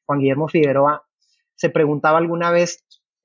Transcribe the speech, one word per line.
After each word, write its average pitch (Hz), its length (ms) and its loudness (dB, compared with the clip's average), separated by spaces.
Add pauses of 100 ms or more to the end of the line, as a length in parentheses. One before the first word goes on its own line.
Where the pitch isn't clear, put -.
Juan 143 140 -2
Guillermo 135 280 0
Figueroa, 143 560 0 (520)
se 165 140 -2
preguntaba 156 480 0
alguna 170 340 -2
vez, 175 320 -2 (420)